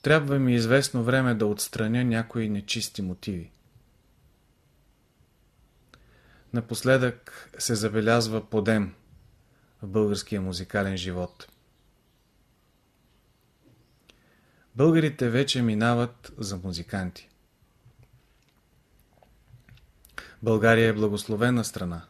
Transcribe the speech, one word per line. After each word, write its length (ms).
трябва 380
ми 140
известно 500
време 320
да 100
отстраня 580
някои 460
нечисти 520
мотиви. 500
Напоследък 960
се 160
забелязва 760
подем 460
в 60
българския 540
музикален 560
живот. 500
Българите 540
вече 320
минават 760
за 200
музиканти. 720
България 440
е 60
благословена 720
страна, 440